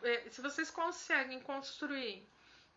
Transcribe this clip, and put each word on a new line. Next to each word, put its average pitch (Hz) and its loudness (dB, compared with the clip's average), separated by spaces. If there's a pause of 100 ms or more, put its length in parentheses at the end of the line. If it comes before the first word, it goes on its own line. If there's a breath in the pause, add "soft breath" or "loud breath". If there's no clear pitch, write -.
é, 240 4
se - -12
vocês 285 0
conseguem 302 2
construir 269 -4 (500 soft breath)